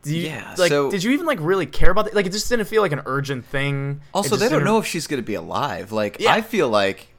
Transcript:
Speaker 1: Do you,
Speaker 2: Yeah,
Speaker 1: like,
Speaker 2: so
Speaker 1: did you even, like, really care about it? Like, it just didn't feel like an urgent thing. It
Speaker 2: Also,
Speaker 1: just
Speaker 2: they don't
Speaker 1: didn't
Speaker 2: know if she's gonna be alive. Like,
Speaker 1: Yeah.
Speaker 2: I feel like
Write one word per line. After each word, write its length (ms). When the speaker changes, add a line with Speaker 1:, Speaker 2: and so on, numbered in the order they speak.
Speaker 1:
Do 120
you, 120
Speaker 2:
Yeah, 300
Speaker 1:
like, 120
Speaker 2:
so 220
Speaker 1:
did 120
you 80
even, 140
like, 160
really 240
care 260
about 160
it? 60
Like, 120
it 60
just 180
didn't 160
feel 160
like 100
an 140
urgent 400
thing. 580
It 100
Speaker 2:
Also, 180
Speaker 1:
just 100
Speaker 2:
they 80
don't 100
Speaker 1:
didn't 60
Speaker 2:
know 140
if 60
she's 220
gonna 140
be 120
alive. 600
Like, 260
Speaker 1:
Yeah. 140
Speaker 2:
I 80
feel 280
like 500